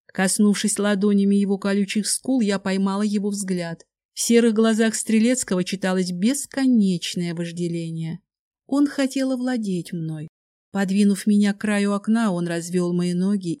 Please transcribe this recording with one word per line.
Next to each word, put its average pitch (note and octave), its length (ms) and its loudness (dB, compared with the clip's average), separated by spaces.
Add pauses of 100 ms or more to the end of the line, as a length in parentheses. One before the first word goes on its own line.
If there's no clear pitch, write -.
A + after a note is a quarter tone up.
Коснувшись G3+ 720 0
ладонями G3+ 560 2
его G3+ 240 2
колючих G3+ 480 -2
скул, - 340 -2
я G3+ 180 0
поймала G3 440 -2
его G#3 280 -2
взгляд. F3+ 560 -6 (260)
В - 80 -10
серых A#3 340 4
глазах A3 400 2
Стрелецкого A3 720 0
читалось F#3 480 -2
бесконечное G3 1200 0
вожделение. E3+ 840 -6 (460)
Он C#4+ 200 2
хотел C4+ 460 -2
овладеть A#3 600 -4
мной. D#3+ 360 -8 (480)
Подвинув G3 500 2
меня G#3 280 4
к G3+ 60 -20
краю G3+ 340 0
окна, G#3+ 380 0
он F3 140 -2
развёл F3 460 -2
мои F3 220 0
ноги, F#3 460 -2